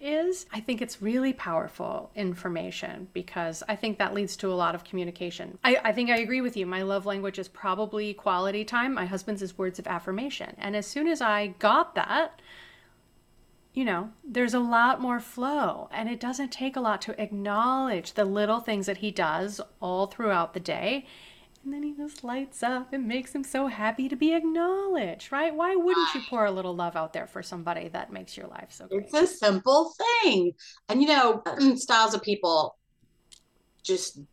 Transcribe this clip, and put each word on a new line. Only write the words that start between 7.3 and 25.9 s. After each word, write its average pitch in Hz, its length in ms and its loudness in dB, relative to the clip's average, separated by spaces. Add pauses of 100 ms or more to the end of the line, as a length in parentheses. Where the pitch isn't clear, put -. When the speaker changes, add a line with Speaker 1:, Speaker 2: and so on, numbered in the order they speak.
Speaker 1:
is 185 100 -6
probably 208 680 -2
quality 196 520 0
time. 247 280 0
My 185 120 -2
husband's 196 360 -4
is 180 160 -8
words 185 200 -2
of 175 100 -10
affirmation. 190 680 -6
And 202 180 -4
as 202 120 -4
soon 302 200 -2
as 311 140 0
I 208 260 2 (120)
got 302 360 4
that, 302 460 0 (1300)
you 262 120 -2
know, 196 240 -2 (140)
there's 247 300 0
a 254 60 2
lot 240 400 6
more 247 200 0
flow, 254 720 -2
and 226 180 -4
it 233 100 -6
doesn't 254 320 -4
take 262 240 -4
a 262 60 -2
lot 220 220 0
to - 180 -6
acknowledge 208 920 0
the 208 120 4
little 208 340 2
things 202 260 -2
that 196 120 -2
he 208 140 -4
does 180 500 -2 (200)
all 185 260 0
throughout 196 460 0
the 180 60 -6
day. 196 460 -2 (580)
And 277 100 -8
then 294 100 -6
he 294 100 -6
just 294 300 -12
lights 262 400 -6
up 254 280 -2
and 269 160 -4
makes 247 260 -4
him 277 100 -4
so 269 240 -2
happy 226 420 -2
to 247 60 -6
be 302 180 4
acknowledged, 339 1000 0
right? 302 220 0
Why 349 220 2
wouldn't 339 400 2